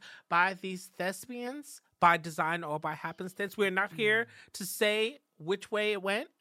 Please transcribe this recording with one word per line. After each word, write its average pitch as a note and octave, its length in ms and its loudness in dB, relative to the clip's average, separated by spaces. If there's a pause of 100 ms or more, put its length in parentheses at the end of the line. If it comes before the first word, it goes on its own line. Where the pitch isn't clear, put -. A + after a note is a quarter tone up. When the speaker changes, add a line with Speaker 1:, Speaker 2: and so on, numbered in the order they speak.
(280)
Speaker 1:
by F3+ 260 4
these F#3 440 -8
thespians, A#3+ 840 -8 (180)
by E3+ 180 8
design E3 460 -2
or D3+ 160 -4
by D#3 140 -4
happenstance. F#3 640 -6
We're G3 140 4
not F#3+ 220 0
here A3 320 2
Speaker 2:
Mm. - 280 -20
Speaker 1:
to F#3+ 120 -8
say A3 540 2 (180)
which F#3+ 340 -4
way G#3 220 2
it F#3+ 100 -4
went, G#3 260 -2 (120)